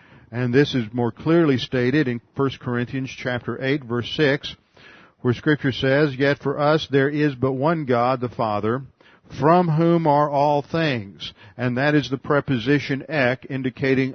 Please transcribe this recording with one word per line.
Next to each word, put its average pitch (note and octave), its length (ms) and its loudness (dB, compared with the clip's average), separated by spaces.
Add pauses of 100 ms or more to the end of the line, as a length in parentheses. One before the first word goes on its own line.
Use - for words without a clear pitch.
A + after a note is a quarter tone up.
(300)
And A#2+ 240 -2
this C#3 220 4
is A2 160 -4
more A#2+ 180 -2
clearly D#3 460 2
stated B2+ 500 0
in A#2+ 140 -4 (160)
First C3+ 240 -2
Corinthians B2 500 -6
chapter B2 500 -6
eight, C3+ 220 -2
verse A#2 320 -6
six, D3 400 0 (680)
where B2 120 2
Scripture C#3+ 380 0
says, C#3 420 2
"Yet C#3 240 0
for C#3 220 -4
us D3+ 300 2
there C#3 180 2
is D3 260 -2
but B2+ 180 -2
one D3+ 340 -2
God, B2 340 2
the B2 80 -4
Father, A2 540 -2 (580)
from E3+ 280 4
whom E3 380 2
are D3 240 2
all C#3+ 320 2
things." C3 720 -4 (240)
And B2 200 -2
that D3 180 2
is C3 140 2
the C3 80 -4
preposition C#3 920 0
ek, C3 420 0
indicating C3 640 -2